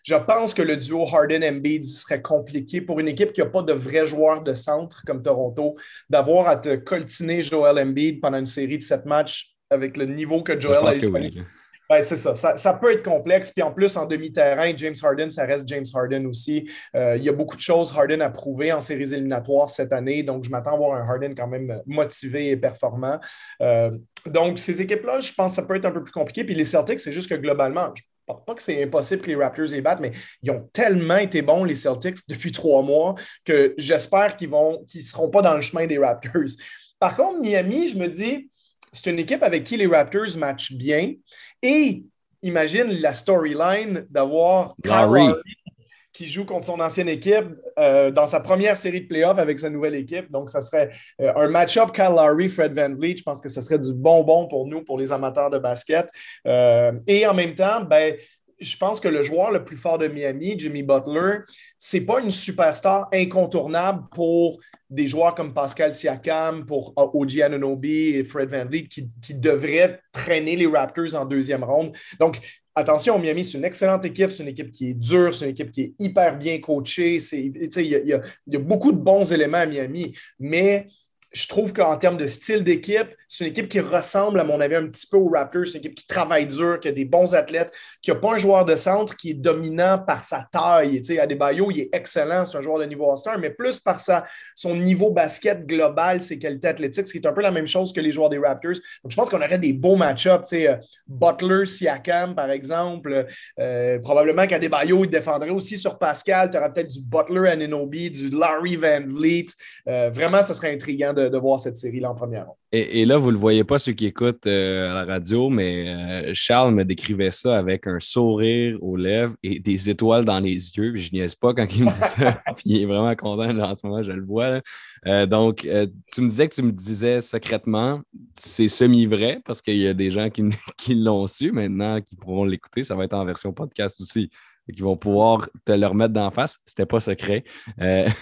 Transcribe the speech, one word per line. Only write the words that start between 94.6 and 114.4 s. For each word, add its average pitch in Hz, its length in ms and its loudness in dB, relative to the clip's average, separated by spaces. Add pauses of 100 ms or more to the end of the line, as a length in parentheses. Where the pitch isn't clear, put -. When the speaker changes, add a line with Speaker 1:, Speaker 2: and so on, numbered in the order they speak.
Speaker 1:
niveau 185 340 4
basket 170 560 0
global, 160 540 0
ses 160 180 -10
qualités 139 300 -4
athlétiques, 143 380 -4
ce - 60 -10
qui 165 60 -10
est - 80 -4
un 151 60 2
peu 202 80 -2
la 202 100 2
même 160 160 -2
chose 185 280 -2
que 160 80 -4
les 151 100 0
joueurs 151 160 2
des 151 80 -4
Raptors. 143 380 -2 (280)
Donc, 127 80 -12
je 117 60 -10
pense 240 140 0
qu'on 175 100 0
aurait 156 180 0
des 156 140 0
beaux 170 240 4
match-ups. 170 540 2
Tu 175 80 -2
sais, 156 100 4
euh, 135 80 4 (300)
Butler, 170 580 2
Siakam, 175 720 -2
par 139 160 -2
exemple. 143 720 -4 (340)
Euh, 123 420 -2
probablement 151 460 4
qu'Adebayo, 165 580 2
il 185 40 0
défendrait 151 400 -2
aussi 190 300 -6
sur 185 200 -4
Pascal. 185 520 2
T'auras 151 180 0
peut-être 160 220 -4
du 135 100 -14
Butler, 160 480 0
Anunoby, 151 640 -2
du 139 180 -6
Larry 160 480 0
VanVleet. 156 720 0 (420)
Euh, 123 220 0
vraiment, 170 320 2
ça 196 100 0
serait 151 220 -4
intriguant 143 400 -2
de, 135 160 2
de 131 80 0
voir 135 200 2
cette 120 180 -8
série-là 123 340 -6
en 120 40 -8
première 117 320 -8
ronde. 82 100 -20 (180)
Speaker 2:
Et, 113 280 2
et - 20 6
là, 135 140 6
vous 127 120 4
le 110 60 4
voyez 110 280 4
pas, 139 140 2
ceux 135 140 -4
qui 104 140 -2
écoutent, 120 400 -2